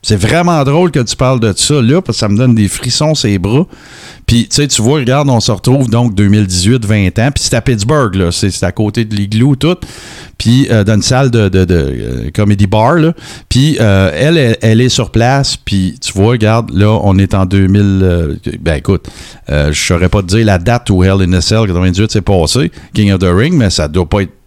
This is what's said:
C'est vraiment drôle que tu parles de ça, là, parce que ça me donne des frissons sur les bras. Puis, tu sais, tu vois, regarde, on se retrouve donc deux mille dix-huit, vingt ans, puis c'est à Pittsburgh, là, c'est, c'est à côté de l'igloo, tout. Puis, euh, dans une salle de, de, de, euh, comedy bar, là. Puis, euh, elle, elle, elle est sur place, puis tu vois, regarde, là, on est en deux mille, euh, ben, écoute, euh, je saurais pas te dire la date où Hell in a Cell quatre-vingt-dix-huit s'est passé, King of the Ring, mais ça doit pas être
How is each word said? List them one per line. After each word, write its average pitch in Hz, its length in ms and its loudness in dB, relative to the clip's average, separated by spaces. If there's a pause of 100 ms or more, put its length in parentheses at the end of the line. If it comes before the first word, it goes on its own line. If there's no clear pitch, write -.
C'est 110 80 0
vraiment 156 480 2
drôle 156 280 2
que 131 100 0
tu - 160 -4
parles 131 240 0
de 113 120 2
ça, 147 280 0
là, 139 200 2
parce 117 140 -6
que - 60 -8
ça 110 80 -2
me 101 80 2
donne 123 180 4
des 101 140 2
frissons 151 440 -2
sur 127 140 -2
les 101 120 0
bras. 113 260 0 (600)
Puis, 117 220 0
tu - 80 -6
sais, 147 140 2
tu - 120 -2
vois, 135 180 2
regarde, 139 300 0
on 117 120 2
se 120 100 -2
retrouve 123 380 0
donc 117 260 0
deux 101 140 2
mille 104 180 2
dix-huit, 101 380 0
vingt 101 220 0 (120)
ans, 123 100 2
puis - 140 -4
c'est - 120 -2
à 117 60 0
Pittsburgh, 120 540 0
là, 87 160 0
c'est, 98 180 -2
c'est - 160 -6
à 90 60 -2
côté 110 320 -4
de 110 100 -6
l'igloo, 110 440 0
tout. 160 180 -2 (600)
Puis, 127 340 2
euh, 107 140 2
dans 110 80 2
une 101 80 2
salle 131 280 0
de, 110 200 2
de, 92 160 2
de, 87 100 2
euh, 64 580 -4
comedy 104 340 2
bar, 110 260 0
là. 165 180 2 (380)
Puis, 139 320 0
euh, 95 320 2
elle, 147 240 0
elle, 120 240 0
elle 110 180 4
est 127 80 2
sur 117 240 -2
place, 131 460 0
puis 95 440 -4
tu - 120 -10
vois, 98 160 2
regarde, 113 440 0
là, 104 300 2
on 95 140 2
est 98 160 2
en 95 120 0
deux 95 220 2
mille, 98 340 2
euh, 85 340 0 (260)
ben, 80 140 -2
écoute, 87 340 -2 (400)
euh, 73 240 0
je - 120 -4
saurais 90 220 0
pas 101 140 0
te 90 60 -6
dire 113 180 0
la 98 120 2
date 117 320 -2
où 92 140 2
Hell 95 180 2
in 90 120 0
a 90 80 2
Cell 110 260 0
quatre-vingt-dix-huit 92 440 0
s'est 104 100 0
passé, 87 500 0 (220)
King 101 180 2
of 92 80 0
the 92 100 0
Ring, 120 260 0
mais 117 140 2
ça 78 200 -4
doit 82 180 -2
pas 104 140 0
être 87 120 -6 (140)